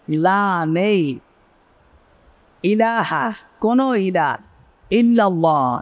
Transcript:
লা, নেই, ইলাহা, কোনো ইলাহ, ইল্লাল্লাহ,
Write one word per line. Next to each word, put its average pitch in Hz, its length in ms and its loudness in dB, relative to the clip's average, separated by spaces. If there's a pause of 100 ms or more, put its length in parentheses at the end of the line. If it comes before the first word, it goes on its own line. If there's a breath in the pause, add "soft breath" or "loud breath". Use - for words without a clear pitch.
লা, 180 560 0
নেই, 170 540 0 (1400)
ইলাহা, 214 680 -2 (260)
কোনো 254 360 0
ইলাহ, 180 420 -2 (520)
ইল্লাল্লাহ, 175 920 2